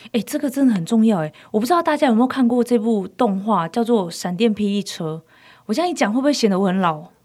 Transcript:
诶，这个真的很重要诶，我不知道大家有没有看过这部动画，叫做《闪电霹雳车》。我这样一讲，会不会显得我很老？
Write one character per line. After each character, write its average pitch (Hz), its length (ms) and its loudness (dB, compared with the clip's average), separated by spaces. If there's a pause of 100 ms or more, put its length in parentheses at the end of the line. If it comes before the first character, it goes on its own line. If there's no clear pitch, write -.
(120)
诶， 226 100 -2
这 - 160 -8
个 285 120 -2
真 269 180 2
的 240 60 4
很 180 120 0
重 220 200 2
要 214 140 2
诶， 151 120 -4 (200)
我 214 80 0
不 208 60 -2
知 240 60 0
道 339 100 2
大 320 140 0
家 294 120 2
有 240 60 4
没 220 80 4
有 262 60 4
看 262 200 0
过 240 160 2
这 240 140 0
部 208 300 0
动 196 320 -2
画， 190 280 0
叫 233 160 -2
做 214 260 0
《闪 180 260 -8
电 220 180 2
霹 196 60 -6
雳 202 240 -2
车》。 160 400 -8 (420)
我 214 80 -4
这 269 80 -2
样 359 80 0
一 339 40 -4
讲， 220 180 0
会 240 80 0
不 262 60 -2
会 294 80 2
显 226 160 0
得 185 100 2
我 196 80 2
很 185 120 0
老？ 160 240 0 (220)